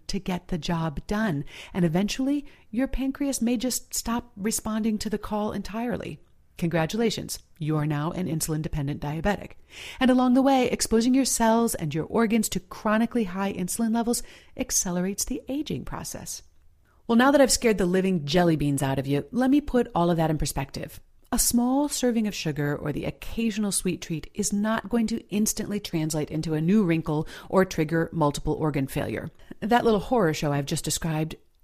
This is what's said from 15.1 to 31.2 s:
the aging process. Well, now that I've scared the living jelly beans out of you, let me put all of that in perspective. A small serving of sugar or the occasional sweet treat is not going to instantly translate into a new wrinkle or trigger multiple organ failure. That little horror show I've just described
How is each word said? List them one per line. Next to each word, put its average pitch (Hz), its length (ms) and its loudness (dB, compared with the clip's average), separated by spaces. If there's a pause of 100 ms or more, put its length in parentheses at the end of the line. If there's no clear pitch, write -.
the - 220 -6
aging 277 380 -6
process. - 560 -10 (640)
Well, 233 100 2
now 254 140 8
that 285 120 8
I've 254 100 8
scared 220 260 2
the 190 80 2
living 185 400 2
jelly 170 300 4
beans 143 260 0
out 135 160 0
of 135 80 -4
you, 139 260 0
let 254 200 2
me 285 100 6
put 247 320 0
all 170 160 4
of 170 80 2
that 160 140 2
in 151 80 0
perspective. - 600 -6 (340)
A 233 60 2
small 254 480 2
serving 233 400 0
of 196 80 -4
sugar 147 400 -2
or - 160 -4
the - 140 -4
occasional 214 680 -2
sweet - 300 -2
treat - 320 -8
is 202 180 -2
not 208 380 -2
going 226 180 2
to 226 220 -6
instantly 208 500 -2
translate 156 500 -2
into 160 260 -4
a 156 60 0
new 202 220 4
wrinkle 160 420 0 (220)
or 190 160 4
trigger 165 480 0
multiple 151 420 0
organ 143 320 0
failure. - 460 -6 (300)
That 240 240 2
little 214 160 4
horror 190 320 2
show 147 180 -2
I've 143 140 -2
just 151 180 -4
described 160 520 -2 (280)